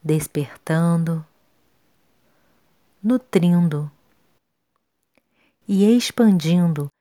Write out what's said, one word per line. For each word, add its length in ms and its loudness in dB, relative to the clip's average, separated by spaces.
despertando, 1200 -4
nutrindo 880 0
e 200 2
expandindo 960 0